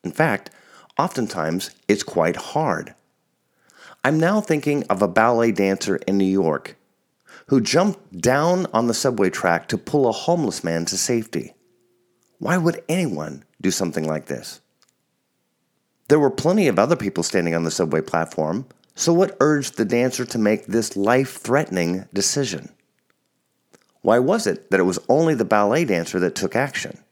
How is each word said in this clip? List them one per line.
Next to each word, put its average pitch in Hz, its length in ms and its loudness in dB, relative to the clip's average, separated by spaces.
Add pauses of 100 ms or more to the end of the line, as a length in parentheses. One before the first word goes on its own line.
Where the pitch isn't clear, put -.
In 87 80 -6
fact, 147 380 -2 (500)
oftentimes 95 720 -4 (160)
it's 104 160 0
quite 85 340 0
hard. 120 580 -4 (1080)
I'm 147 140 2
now 185 220 2
thinking 147 480 -2
of 98 120 0
a 104 60 4
ballet 113 460 4
dancer 98 440 0 (120)
in 98 100 0
New 98 60 4
York 92 520 0 (720)
who 135 140 4
jumped 160 600 -2
down 156 540 2
on 120 140 2
the 113 60 0
subway 110 360 0
track - 380 0
to 110 100 -2
pull 139 300 0
a 113 40 2
homeless 151 520 -2
man 85 220 -2
to 95 100 -4
safety. - 580 -4 (840)
Why 170 180 -2
would 170 320 0
anyone 80 560 -4 (160)
do 95 100 0
something 82 340 -4
like 78 220 -4
this? - 340 -10 (1500)
There 151 80 6
were 139 100 4
plenty 170 380 2
of 92 100 2
other 127 160 4
people - 280 -4
standing 85 320 0
on 82 100 0
the 82 60 0
subway 80 320 0
platform, 82 640 -4 (280)
so - 200 0
what 180 260 2
urged 143 380 0
the 110 80 0
dancer 123 400 -2
to - 100 -8
make 107 300 0
this 107 280 -4
life-threatening 101 1160 -2
decision? 98 580 -4 (1300)
Why 113 160 4
was 131 280 2
it - 240 -4
that 95 80 4
it 92 40 6
was 90 160 2 (100)
only 160 260 4
the 113 120 0
ballet 107 400 4
dancer 85 340 0
that 87 140 2
took - 200 -4
action? - 440 -4 (140)